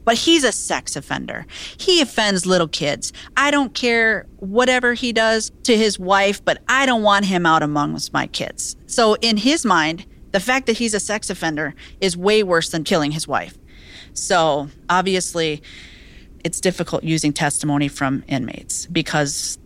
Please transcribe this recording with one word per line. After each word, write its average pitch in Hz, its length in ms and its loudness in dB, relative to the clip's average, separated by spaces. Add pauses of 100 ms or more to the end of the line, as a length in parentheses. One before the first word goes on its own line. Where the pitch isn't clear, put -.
But 233 120 4
he's 330 280 4
a 220 80 2
sex - 440 -6
offender. - 500 -8 (320)
He 349 240 2
offends 202 440 0
little 180 220 4
kids. - 460 -4 (240)
I 277 120 2
don't 285 240 0
care 226 520 0 (120)
whatever 240 560 2
he 240 200 -4
does 220 380 0 (120)
to 220 140 4
his 214 200 2
wife, 196 460 2
but - 240 0
I 262 180 2
don't 240 160 2
want 202 240 4
him 180 200 0
out 160 180 4
amongst 147 500 -2
my 139 140 -2
kids." - 480 -8 (120)
So 220 340 2
in 226 160 0
his 269 260 2
mind, 165 420 0 (260)
the 196 80 0
fact 262 280 0
that 226 100 0
he's 226 160 -2
a 202 60 -2
sex 214 300 -4
offender 156 440 -4 (260)
is 180 180 0
way 208 260 4
worse 170 260 2
than 160 140 -2
killing 151 280 2
his 156 160 -6
wife. 104 300 -4 (560)
So 151 560 0 (200)
obviously, 175 720 0 (840)
it's - 160 -6
difficult 175 440 -2
using 156 280 0
testimony 143 560 0
from 135 400 -4
inmates - 640 -6
because 156 760 -2